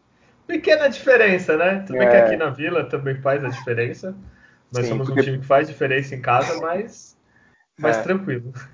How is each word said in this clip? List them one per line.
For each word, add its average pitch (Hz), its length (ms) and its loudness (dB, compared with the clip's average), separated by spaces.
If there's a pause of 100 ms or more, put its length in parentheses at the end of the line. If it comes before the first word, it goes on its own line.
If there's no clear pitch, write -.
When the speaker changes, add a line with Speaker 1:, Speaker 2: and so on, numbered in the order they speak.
(460)
Speaker 1:
pequena 302 420 2
diferença, 208 680 2
né? 185 300 2
Tudo 127 120 -4
bem 123 100 4
que 120 80 8
Speaker 2:
É. 117 100 8
Speaker 1:
aqui 110 100 0
na 151 140 -2
Vila 151 340 -4
também 139 320 -6
faz 139 260 -2
a 131 60 -6
diferença. 123 680 -6 (560)
Nós 120 140 -4
Speaker 2:
Sim, 117 60 -4
Speaker 1:
somos 131 180 -4
um 135 60 -4
Speaker 2:
porque 135 160 4
Speaker 1:
time 131 80 -4
que - 80 -10
faz 143 220 2
diferença 139 460 -4
em 123 60 -12
casa, 131 400 -2
mas 185 560 -8 (640)
mais 117 160 2
Speaker 2:
É. 110 60 -2
Speaker 1:
tranquilo. 156 500 -4 (220)